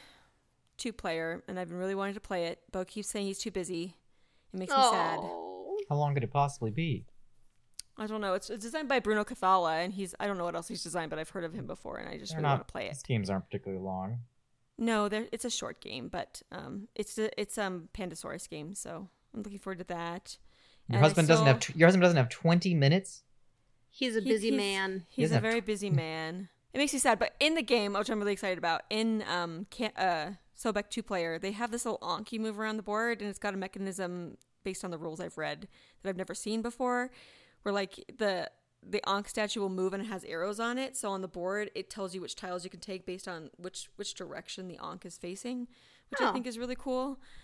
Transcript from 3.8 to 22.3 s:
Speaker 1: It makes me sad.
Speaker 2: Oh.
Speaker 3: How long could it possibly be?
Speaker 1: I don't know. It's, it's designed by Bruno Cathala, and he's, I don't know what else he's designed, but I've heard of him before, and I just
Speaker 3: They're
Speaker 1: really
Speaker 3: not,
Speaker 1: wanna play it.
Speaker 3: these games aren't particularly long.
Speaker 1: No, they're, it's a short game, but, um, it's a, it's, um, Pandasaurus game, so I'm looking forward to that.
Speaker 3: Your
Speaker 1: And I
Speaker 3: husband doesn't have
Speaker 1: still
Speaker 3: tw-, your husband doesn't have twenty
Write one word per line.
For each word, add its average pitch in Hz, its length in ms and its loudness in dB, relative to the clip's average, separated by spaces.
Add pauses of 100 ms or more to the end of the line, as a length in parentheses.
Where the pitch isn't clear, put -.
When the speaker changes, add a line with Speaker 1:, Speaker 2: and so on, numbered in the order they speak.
Speaker 1:
It 190 60 -8
makes 185 120 -4
me 269 100 6
sad. 170 400 6
Speaker 2:
Oh. 175 560 -6 (120)
Speaker 3:
How 147 60 2
long 147 180 2
could 139 100 2
it 107 80 -2
possibly 139 400 2
be? 160 340 -2 (920)
Speaker 1:
I 214 100 -4
don't 214 140 -4
know. 190 120 0
It's, - 160 -2
it's 208 160 -8
designed 285 240 -4
by 269 100 4
Bruno 214 240 2
Cathala, 175 600 4
and 185 100 -2
he's, 185 260 -4
I 208 80 -2
don't 196 100 -2
know 175 60 -2
what 170 120 0
else 170 120 -6
he's 180 160 -8
designed, 165 260 -4
but 160 100 -4
I've 156 100 -6
heard 175 160 -6
of 160 80 -6
him 220 120 -8
before, - 320 -8
and - 120 -8
I - 80 -8
just - 160 -10
Speaker 3:
They're 160 60 -4
Speaker 1:
really 151 100 4
Speaker 3:
not, 139 60 8
Speaker 1:
wanna - 100 0
play - 220 -8
it. - 60 -8
Speaker 3:
these 139 100 -12
games 104 260 2
aren't 95 160 -2
particularly 95 380 -6
long. 95 360 -4 (580)
Speaker 1:
No, 226 300 2
they're, 214 240 -2
it's 233 140 -6
a 240 40 -4
short - 300 -6
game, - 300 -10
but, - 320 -8 (100)
um, 190 440 -10
it's - 220 -6
a, 214 220 -2
it's, - 180 -4
um, 185 360 -2
Pandasaurus - 560 -8
game, 160 260 -10
so 175 320 -10 (260)
I'm 208 100 -6
looking 202 160 -12
forward 190 200 -8
to 180 60 -8
that. 170 520 -6 (520)
Speaker 3:
Your 117 80 2
Speaker 1:
And 131 80 12
I - 20 12
Speaker 3:
husband 156 220 6
doesn't 160 160 8
have 131 180 8
Speaker 1:
still - 100 -4
Speaker 3:
tw-, - 40 -8
your 160 100 12
husband 185 160 8
doesn't 175 140 8
have 120 120 6
twenty 175 460 4